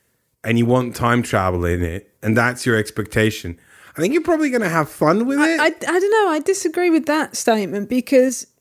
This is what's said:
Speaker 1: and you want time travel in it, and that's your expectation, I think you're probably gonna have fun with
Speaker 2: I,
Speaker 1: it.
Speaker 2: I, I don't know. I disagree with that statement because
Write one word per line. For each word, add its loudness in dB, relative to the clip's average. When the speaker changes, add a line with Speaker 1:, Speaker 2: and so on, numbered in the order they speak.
Speaker 1:
and 0
you 2
want 0
time 2
travel 0
in 0
it, -6
and 0
that's 0
your 2
expectation, -2
I -6
think 0
you're 0
probably 0
gonna -2
have 0
fun 0
with -2
Speaker 2:
I, 2
Speaker 1:
it. 0
Speaker 2:
I, 2
I -2
don't 2
know. 2
I 0
disagree -2
with 2
that -2
statement -2
because 2